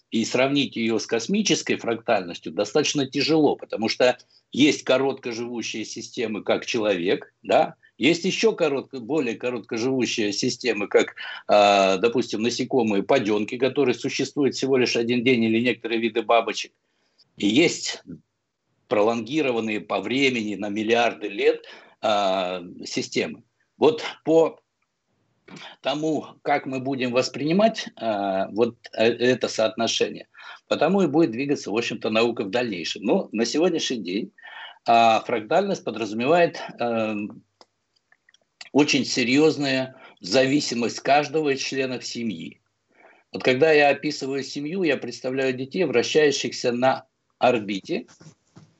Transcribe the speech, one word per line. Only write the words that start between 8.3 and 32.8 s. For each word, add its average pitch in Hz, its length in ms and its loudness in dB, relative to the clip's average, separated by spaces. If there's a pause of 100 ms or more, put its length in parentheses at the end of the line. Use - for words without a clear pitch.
коротко-, 139 480 -2
более 117 340 -2
короткоживущие 120 1000 -2
системы, 104 540 -2
как, - 300 2 (320)
а, 101 480 6
допустим, 113 460 0
насекомые, 117 600 0
паденки, 107 560 0
которые 123 380 2
существуют 135 580 -2
всего 135 220 0
лишь 120 180 2
один 120 300 0
день, 120 180 4
или 113 180 2
некоторые 117 400 -2
виды 117 220 0
бабочек. 107 480 0 (680)
И 104 120 0
есть - 520 0 (880)
пролонгированные 113 920 0
по 98 200 -4
времени 117 540 0
на 101 140 -6
миллиарды 107 600 0
лет, 131 380 -2 (340)
а, 95 640 -2 (220)
системы. 107 580 -6 (360)
Вот 143 240 4 (220)
по 156 360 4 (1200)
тому, 147 460 -2 (160)
как - 240 0
мы 131 140 -6
будем 127 320 -2
воспринимать, 156 840 0
а, 101 520 -2
вот, 117 280 0 (160)
э, 110 120 0
это 120 440 2
соотношение, - 760 -2 (420)
потому 175 340 2
и 175 40 4
будет 147 240 4
двигаться, 131 400 -4
в 98 60 -2
общем-то, 117 340 -4
наука 113 340 2
в 98 60 -8
дальнейшем. 98 540 -4